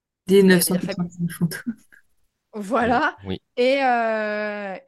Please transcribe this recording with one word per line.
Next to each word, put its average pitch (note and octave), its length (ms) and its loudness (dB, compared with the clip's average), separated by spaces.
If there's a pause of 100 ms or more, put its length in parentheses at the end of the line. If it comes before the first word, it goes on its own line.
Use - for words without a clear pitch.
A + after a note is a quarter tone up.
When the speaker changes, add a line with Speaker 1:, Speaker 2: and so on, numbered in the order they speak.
(260)
Speaker 1:
Des G3 160 6
Speaker 2:
on F#3+ 40 8
va F#3+ 40 6
dire F#3 80 6
Speaker 1:
neuf F3+ 60 0
cent F#3 160 -2
quatre-vingt-cinq F3 500 -6
fantômes. - 460 -6 (800)
Speaker 2:
Voilà. A#3+ 720 -2
Speaker 3:
Oui. - 180 -8 (160)
Speaker 2:
Et, C4 260 2
euh, G#3+ 920 -2 (120)